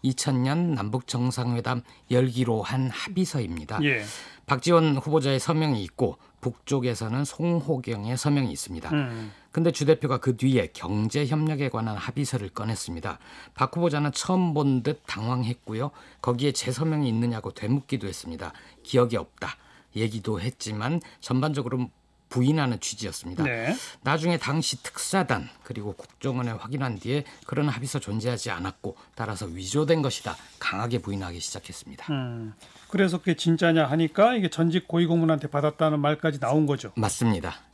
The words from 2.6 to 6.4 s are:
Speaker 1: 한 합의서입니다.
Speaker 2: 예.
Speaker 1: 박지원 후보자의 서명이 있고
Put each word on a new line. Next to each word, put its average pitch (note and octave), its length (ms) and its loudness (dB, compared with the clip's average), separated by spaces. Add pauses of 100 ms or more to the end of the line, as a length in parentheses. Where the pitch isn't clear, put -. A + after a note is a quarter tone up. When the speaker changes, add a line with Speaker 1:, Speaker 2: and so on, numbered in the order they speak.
Speaker 1:
한 C3 260 0
합의서입니다. A2 920 -2
Speaker 2:
예. B2+ 200 2 (420)
Speaker 1:
박지원 D#3 520 6
후보자의 C#3 420 2
서명이 D3+ 440 2
있고 - 340 -2 (240)